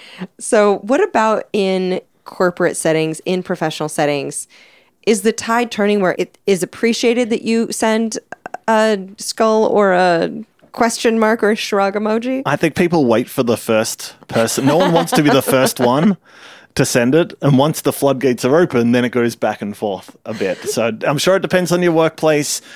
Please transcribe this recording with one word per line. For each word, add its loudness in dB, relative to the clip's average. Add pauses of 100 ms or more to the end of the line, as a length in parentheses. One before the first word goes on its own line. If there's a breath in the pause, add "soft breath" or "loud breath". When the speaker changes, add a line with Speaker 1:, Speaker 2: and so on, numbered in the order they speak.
(380 loud breath)
Speaker 1:
So 2
what 0
about 0
in -2 (240)
corporate -2
settings, -2
in -2
professional -4
settings? -4 (600 soft breath)
Is 2
the 2
tide -4
turning 0
where 0
it -6
is 2
appreciated 0
that -2
you -2
send -2 (500)
a 2 (100)
skull 0
or 2
a 2 (400)
question 0
mark 2
or 2
a 0
shrug -2
emoji? -2
Speaker 2:
I 0
think -2
people 2
wait 2
for -4
the 2
first -4 (140)
person. -2
No 4
one 2
wants 0
to 4
be 4
the 4
first 0
one 2 (580 loud breath)
to 2
send 2
it. 2
And 4
once 2
the 0
floodgates 0
are 2
open, 2
then 2
it -2
goes -2
back -4
and -8
forth -8 (120)
a -10
bit. -4
So -2 (160)
I'm 0
sure 2
it -2
depends -2
on 0
your 2
workplace. 0 (160 loud breath)